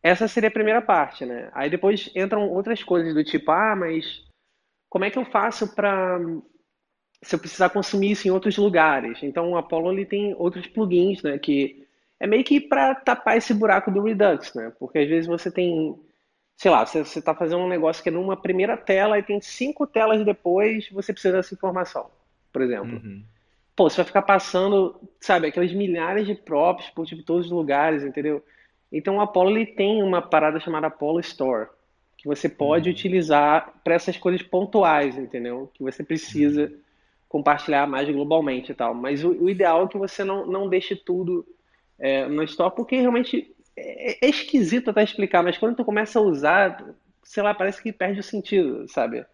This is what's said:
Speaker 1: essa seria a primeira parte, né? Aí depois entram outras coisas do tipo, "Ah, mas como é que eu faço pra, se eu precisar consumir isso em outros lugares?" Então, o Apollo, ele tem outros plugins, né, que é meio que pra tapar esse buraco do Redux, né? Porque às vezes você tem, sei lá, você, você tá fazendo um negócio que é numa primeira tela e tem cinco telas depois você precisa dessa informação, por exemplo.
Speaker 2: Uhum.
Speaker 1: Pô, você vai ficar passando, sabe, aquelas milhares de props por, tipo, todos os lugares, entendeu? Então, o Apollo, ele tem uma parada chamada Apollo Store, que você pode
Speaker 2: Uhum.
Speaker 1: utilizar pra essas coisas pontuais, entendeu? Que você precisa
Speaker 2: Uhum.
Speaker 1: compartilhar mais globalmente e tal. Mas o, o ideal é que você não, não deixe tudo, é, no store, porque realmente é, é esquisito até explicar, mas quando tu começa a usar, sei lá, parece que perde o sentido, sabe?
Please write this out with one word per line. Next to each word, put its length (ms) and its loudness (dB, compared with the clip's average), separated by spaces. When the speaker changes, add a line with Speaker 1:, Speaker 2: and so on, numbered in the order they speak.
Speaker 1:
essa 240 2
seria 220 0
a 40 0
primeira 280 2
parte, 460 0
né? 260 -10
Aí 160 -4
depois 460 0
entram 340 -2
outras 340 -4
coisas 320 0
do 100 2
tipo, 260 -2
"Ah, 260 2
mas 480 -6
como 160 -8
é 60 -4
que 80 -6
eu 80 -4
faço 480 -4
pra, 440 -2
se 120 -6
eu 40 -2
precisar 320 0
consumir 420 0
isso 160 -2
em 20 2
outros 280 0
lugares?" 640 2
Então, 300 -4
o 40 0
Apollo, 360 -2
ele 140 -4
tem 320 -4
outros 280 -4
plugins, 560 0
né, 160 -4
que 480 -2
é 40 -2
meio 180 4
que 160 4
pra 340 2
tapar 440 0
esse 160 0
buraco 360 2
do 120 0
Redux, 520 2
né? 240 -8
Porque 200 -4
às 100 2
vezes 180 0
você 240 -4
tem, 480 -2
sei 160 2
lá, 140 6
você, 180 -4
você 200 -8
tá 120 0
fazendo 280 -2
um 60 -2
negócio 340 0
que 80 -2
é 20 -6
numa 240 -4
primeira 400 0
tela 420 2
e 40 0
tem 180 -4
cinco 460 -6
telas 360 2
depois 680 0
você 240 -8
precisa 220 0
dessa 180 -4
informação, 560 -6
por 80 -6
exemplo. 320 -4
Speaker 2:
Uhum. 320 -14
Speaker 1:
Pô, 140 4
você 80 -2
vai 80 2
ficar 160 2
passando, 800 2
sabe, 280 0
aquelas 260 0
milhares 540 -2
de 80 -2
props 560 0
por, 160 -8
tipo, 160 -14
todos 240 -2
os 60 -6
lugares, 520 0
entendeu? 400 -4
Então, 240 -2
o 60 0
Apollo, 340 4
ele 80 0
tem 380 0
uma 180 2
parada 400 2
chamada 280 -4
Apollo 320 -2
Store, 500 -4
que 100 -10
você 220 -2
pode 400 0
Speaker 2:
Uhum. 40 -2
Speaker 1:
utilizar 760 2
pra 120 2
essas 240 -2
coisas 240 0
pontuais, 760 2
entendeu? 560 -8
Que 100 -14
você 220 -8
precisa 600 0
Speaker 2:
Uhum. 140 -8
Speaker 1:
compartilhar 560 2
mais 240 -2
globalmente 600 0
e 20 -8
tal. 180 -2
Mas 320 -4
o, 60 4
o 180 2
ideal 380 4
é 20 -8
que 80 -10
você 260 -6
não, 220 -4
não 240 -4
deixe 260 0
tudo, 520 -4
é, 240 0
no 180 -2
store, 300 0
porque 220 -2
realmente 580 0
é, 500 -4
é 40 6
esquisito 580 0
até 140 4
explicar, 400 2
mas 160 0
quando 180 0
tu 80 -2
começa 340 0
a 40 6
usar, 600 2
sei 200 -6
lá, 100 2
parece 300 -4
que 100 -6
perde 280 -4
o 20 -10
sentido, 680 -2
sabe? 460 -4